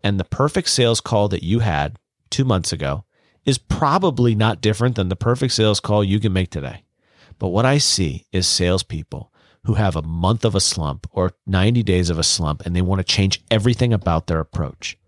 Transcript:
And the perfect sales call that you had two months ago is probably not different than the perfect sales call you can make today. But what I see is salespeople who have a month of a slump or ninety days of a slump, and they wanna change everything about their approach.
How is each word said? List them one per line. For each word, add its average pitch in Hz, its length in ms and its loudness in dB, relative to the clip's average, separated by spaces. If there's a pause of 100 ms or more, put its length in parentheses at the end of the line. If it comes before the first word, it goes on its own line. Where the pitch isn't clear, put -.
And 101 160 0
the 87 40 -2
perfect 147 440 0
sales 117 320 2
call 104 280 0
that 92 140 -2
you 98 180 0
had 76 380 0 (320)
two 135 140 0
months 98 280 0
ago 71 320 -4 (400)
is 131 140 2
probably 143 760 2
not 110 240 0
different 113 340 0
than 95 140 -2
the 92 80 -2
perfect 123 380 0
sales 107 260 2
call 104 240 2
you 101 160 2
can 104 120 0
make 92 180 0
today. 69 340 -10 (560)
But 95 80 -2
what 101 180 0
I 139 120 4
see 90 520 -2
is 90 160 0
salespeople 87 880 -2 (320)
who 110 100 0
have 95 220 2
a 80 60 -2
month 85 420 0
of 107 100 2
a 95 60 2
slump - 500 -4
or 92 220 -2 (140)
ninety 104 360 2
days 90 280 2
of 82 80 0
a 82 40 -2
slump, 76 420 -2
and 87 120 -2
they 90 60 2
wanna 92 220 0
change - 460 0
everything 117 420 2
about 87 340 0
their 82 140 -2
approach. - 560 -8 (120)